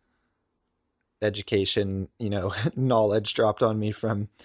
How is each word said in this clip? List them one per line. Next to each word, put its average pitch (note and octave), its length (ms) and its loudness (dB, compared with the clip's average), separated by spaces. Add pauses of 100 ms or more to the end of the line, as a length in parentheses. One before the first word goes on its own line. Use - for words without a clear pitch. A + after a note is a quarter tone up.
(1200)
education, G2+ 880 -2 (100)
you G#2+ 120 -4
know, G2 220 -2 (120)
<laughs> - 120 -2
knowledge A2 580 2
dropped G#2+ 280 2
on A2 160 2
me G#2+ 140 -2
from G#2 360 -4 (160)